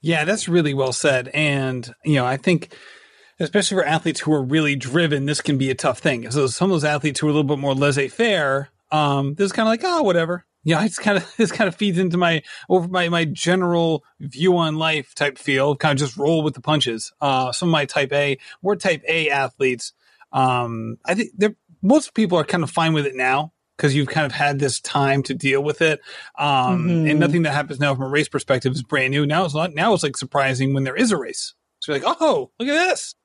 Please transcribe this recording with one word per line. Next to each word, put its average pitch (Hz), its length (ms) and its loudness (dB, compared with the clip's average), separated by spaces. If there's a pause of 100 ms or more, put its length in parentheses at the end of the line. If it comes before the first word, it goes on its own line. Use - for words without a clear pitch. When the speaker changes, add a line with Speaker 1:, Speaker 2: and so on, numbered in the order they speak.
Speaker 1:
Yeah, 156 240 0
that's 202 240 -2
really 165 260 2
well 131 180 0
said. 131 360 0
And, 131 640 -2 (120)
you 151 120 4
know, 123 100 2
I 131 100 0
think - 380 0 (640)
especially 190 380 0
for 170 60 2
athletes 156 360 -2
who 151 120 0
are 147 100 2
really 143 340 0
driven, 139 500 0
this 147 140 -2
can 143 180 0
be 135 120 0
a 131 40 0
tough 131 240 -2
thing. 117 320 -2
So 139 160 2
some 175 240 0
of 190 40 2
those 151 100 0
athletes 147 360 0
who 151 60 0
are 151 40 2
a - 20 2
little 147 160 2
bit 147 100 0
more 139 160 0
laissez-faire, 143 960 0 (240)
um, 139 420 0
this 196 120 0
is 190 60 -4
kinda 220 160 0
like, 226 140 0
"Oh, 349 200 0
whatever." 175 420 0 (180)
Yeah, 160 220 2
it's - 160 -2
kinda, 202 300 0
<laughs> - 60 -20
this 214 140 2
kinda 190 220 0
feeds 190 260 -2
into 180 180 0
my, 170 260 2 (260)
over 180 180 2
my, 180 220 0
my 170 160 2
general 170 800 0 (160)
view 151 360 2
on 160 200 0
life 156 400 -2
type 143 200 -2
feel, 139 380 0
kinda 147 220 0
just 135 200 -2
roll 156 280 2
with 147 100 -2
the 131 60 -18
punches. 123 600 -2
Uh, 131 300 0
some 175 200 -4
of - 20 4
my 147 140 2
type 139 260 -2
A, 143 260 0 (240)
more 196 140 0
type 175 320 -2
A 160 220 0
athletes, 131 600 -2 (400)
um, 120 720 -2
I 175 100 -2
think 220 220 -4
they're, 208 200 0 (260)
most 262 320 2
people 180 240 2
are 151 60 2
kind 175 180 -2
of 135 80 -2
fine 165 220 0
with 151 140 2
it 131 100 -4
now 131 360 -2 (240)
'cause 139 180 0
you've 143 140 2
kind 156 180 0
of 131 60 -4
had 143 280 0
this 139 200 -2
time 139 440 0
to 139 100 -4
deal 135 280 0
with 147 200 -2
it. 156 180 2 (380)
Um, 147 480 2
Speaker 2:
Mm-hmm. 165 220 2
Speaker 1:
and 151 100 2
nothing 165 240 2
that 151 100 0
happens 143 280 -4
now 143 160 2
from 135 80 -4
a 131 40 -6
race 147 200 0
perspective 131 440 0
is 123 120 -6
brand 131 260 -2
new. 143 160 0
Now 156 180 2
it's 147 120 -4
not, 160 180 -2
now 185 180 2
it's, 170 120 0
like, 139 120 -4
surprising 135 560 0
when 135 120 0
there 131 100 -6
is 240 160 2
a 190 60 2
race. - 380 -8 (260)
So - 120 -6
you're 139 80 -2
like, 247 200 0
"Oh, 190 400 0
look 247 80 -4
at 320 200 0
this. - 360 -4